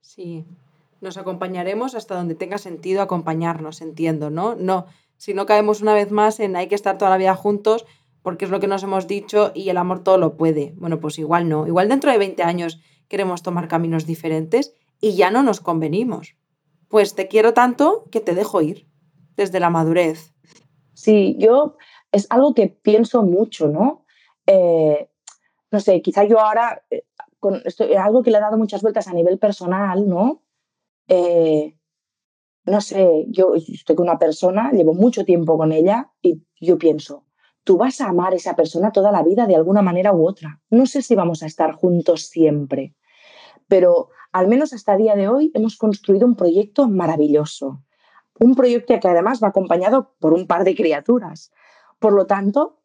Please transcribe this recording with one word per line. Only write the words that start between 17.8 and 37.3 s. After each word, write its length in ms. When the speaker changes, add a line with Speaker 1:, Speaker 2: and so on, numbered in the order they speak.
Speaker 1:
que 100
te 140
dejo 280
ir, 260
desde 240
la 80
madurez. 640
Speaker 2:
Sí, 440
yo 380
es 180
algo 240
que 140
pienso 540
mucho, 460
¿no? 380
Eh, 640
no 100
sé, 200
quizá 240
yo 160
ahora, 500
eh, 140
con 260
esto, 180
algo 240
que 80
le 80
he 20
dado 160
muchas 240
vueltas 260
a 60
nivel 260
personal, 680
¿no? 340
Eh, 680
no 160
sé, 480
yo 260
estoy 420
con 120
una 100
persona, 540
llevo 220
mucho 300
tiempo 320
con 160
ella 400
y 200
yo 180
pienso, 460